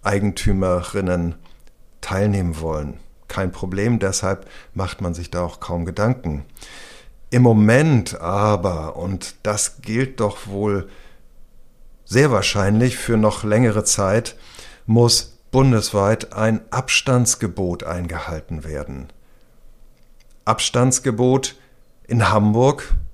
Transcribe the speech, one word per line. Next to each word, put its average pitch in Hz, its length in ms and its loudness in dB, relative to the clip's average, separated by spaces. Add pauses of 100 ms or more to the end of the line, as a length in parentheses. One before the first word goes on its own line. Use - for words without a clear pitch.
Eigentümerinnen 95 1300 0 (640)
teilnehmen 95 600 -2
wollen. 76 380 -6 (300)
Kein 92 240 -4
Problem, 101 480 -2
deshalb 95 480 -4 (260)
macht 95 260 -6
man 87 140 -4
sich 82 160 -12
da 90 140 -4
auch 85 160 -10
kaum 87 240 -6
Gedanken. 90 600 -2 (880)
Im 123 120 6
Moment 117 760 4
aber, 92 760 0
und 92 480 -8
das - 400 -4
gilt 127 380 -4
doch 104 260 -2
wohl 101 420 -4 (1160)
sehr 131 260 4
wahrscheinlich 107 680 2
für 117 200 -2
noch 107 260 2
längere 107 400 2
Zeit, 104 540 0 (500)
muss 117 500 4 (140)
bundesweit 110 840 2
ein 110 260 0 (100)
Abstandsgebot 104 1120 0
eingehalten 82 800 -8
werden. 69 460 -10 (1400)
Abstandsgebot 127 1120 0 (500)
in 110 240 0
Hamburg 110 640 2 (200)